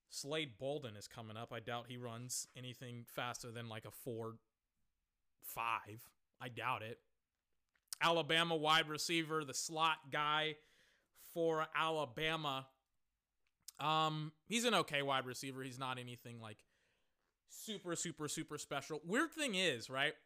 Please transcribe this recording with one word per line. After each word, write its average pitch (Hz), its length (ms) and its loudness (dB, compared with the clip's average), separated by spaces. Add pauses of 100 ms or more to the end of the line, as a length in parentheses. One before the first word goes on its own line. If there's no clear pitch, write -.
(100)
Slade 143 480 -4
Bolden 131 380 -4
is 101 120 -12
coming 110 280 -10
up. 117 160 -8
I 117 80 -6
doubt 120 280 -4
he 127 80 -8
runs 120 580 -6
anything 123 520 -10
faster 123 440 -4
than, 117 200 -8
like, - 160 -8
a 107 40 -12
four 113 460 -6 (1040)
five. 113 680 -2 (320)
I 127 80 -6
doubt 117 340 0
it. 113 180 -8 (1000)
Alabama 165 540 6
wide 156 340 6
receiver, 156 560 0
the 135 100 -6
slot 160 420 2 (140)
guy 151 460 2 (760)
for 160 420 4
Alabama. 156 920 0 (1120)
Um, 156 520 2 (120)
he's 226 220 0
an 226 80 4
okay 156 260 2
wide 135 240 2
receiver. 131 380 -6
He's 127 160 -8
not 127 200 -4
anything, 123 400 -10
like, 110 200 -14 (880)
super, 180 480 -6
super, 156 320 -4
super 151 300 -4
special. 147 480 -4
Weird 269 260 2
thing 285 220 0
is, 165 340 2
right? 135 240 2 (140)